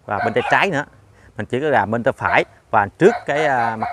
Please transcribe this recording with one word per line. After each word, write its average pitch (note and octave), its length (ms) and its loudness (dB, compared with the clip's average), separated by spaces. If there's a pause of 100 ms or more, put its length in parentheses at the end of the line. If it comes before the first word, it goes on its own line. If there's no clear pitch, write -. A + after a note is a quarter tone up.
và G#2 140 -4
bên G#2 160 -2
tay B2 160 0
trái D3+ 200 2
nữa. D3 140 -2 (520)
Mình G#2 100 -8
chỉ B2 140 -4
có D3+ 60 -2
làm A#2 240 2
bên A#2 120 -2
tay B2 140 0
phải A#2 280 2 (260)
và G#2 180 2 (100)
trước G3 160 4 (120)
cái, D3+ 200 -2
à, A#2 300 0
mặt A2 160 -6